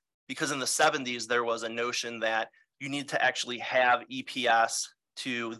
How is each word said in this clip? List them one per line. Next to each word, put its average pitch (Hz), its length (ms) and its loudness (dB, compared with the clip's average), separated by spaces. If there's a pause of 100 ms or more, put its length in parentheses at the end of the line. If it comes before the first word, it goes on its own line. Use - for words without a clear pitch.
(280)
because 135 220 -4
in 147 80 -2
the 127 80 -4
seventies, 123 640 0
there 120 160 2
was 117 180 0
a 113 80 -4
notion 117 500 -4
that 110 280 0 (320)
you 135 100 -8
need 139 200 -4
to 151 140 0
actually 123 360 0
have 123 500 4
E 131 140 -8
P 123 240 -4
S 113 440 4 (260)
to 120 420 -4